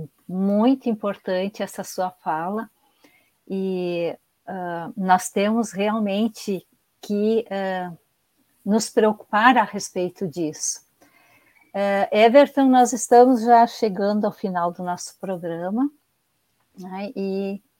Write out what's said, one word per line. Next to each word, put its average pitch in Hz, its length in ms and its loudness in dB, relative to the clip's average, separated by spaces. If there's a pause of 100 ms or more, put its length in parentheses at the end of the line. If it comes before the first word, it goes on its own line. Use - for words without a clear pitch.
(260)
muito 208 600 0
importante 202 760 -4
essa 190 200 -10
sua 185 280 -6
fala, 180 600 -6 (800)
e, 180 680 -4 (300)
ah, 175 500 -10
nós 185 340 2
temos 214 420 -2
realmente 208 920 -4 (360)
que, 214 480 -2
ah, 190 420 -6 (720)
nos 214 260 0
preocupar 214 640 2
a 220 80 4
respeito 185 640 -8
disso. - 580 -8 (840)
Eh, 202 540 2
Everton, 269 420 6
nós 254 240 6
estamos 247 500 6
já 233 240 6
chegando 208 600 -2
ao 202 60 -2
final 175 400 -4
do 180 100 -12
nosso 175 360 -10
programa, 185 720 -4 (880)
né, 185 380 -12
e 196 460 -6 (180)